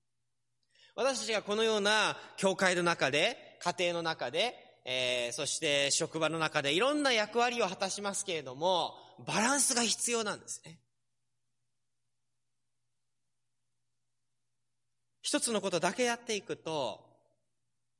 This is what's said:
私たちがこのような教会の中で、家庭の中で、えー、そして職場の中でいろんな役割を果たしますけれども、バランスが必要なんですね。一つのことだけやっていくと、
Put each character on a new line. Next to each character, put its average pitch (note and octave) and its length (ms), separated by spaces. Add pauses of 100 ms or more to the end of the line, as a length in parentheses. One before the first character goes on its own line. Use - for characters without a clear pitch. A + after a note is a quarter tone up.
(960)
私 B3 260
た G#3+ 60
ち A3 60
が G3+ 80
こ G#3 160
の A3 80
よ A3 140
う - 20
な G3+ 380 (180)
教 F#3+ 180
会 F3+ 220
の F3 60
中 E3+ 280
で、 F3 520
家 F3 160
庭 F3 160
の E3+ 80
中 D#3+ 280
で、 G3+ 240 (300)
え B2 460
ー、 - 20
そ C#3+ 140
し - 120
て C#3+ 320
職 D#3+ 280
場 D#3 100
の D#3+ 100
中 D#3 220
で C#3+ 140
い E3+ 40
ろ B3+ 140
ん D4 100
な C4 120
役 G#3+ 240
割 A#3+ 240
を G3 40
果 F3+ 100
た F#3+ 120
し G3+ 140
ま G3+ 100
す - 140
け F3+ 80
れ D#3 80
ど C3 120
も、 D#3+ 400 (320)
バ D#3 140
ラ B3 140
ン C#4+ 80
ス C4 120
が A#3+ 80
必 A3+ 280
要 A3+ 120
な G3+ 120
ん - 60
で - 60
す - 200
ね。 D#3+ 120 (4000)
一 - 180
つ A#3 100
の G#3 120
こ F#3+ 80
と F3 100
だ F#3 140
け B3 100
や A#3+ 120
っ - 20
て A#3 180
い G3 60
く - 160
と、 C#3 440 (960)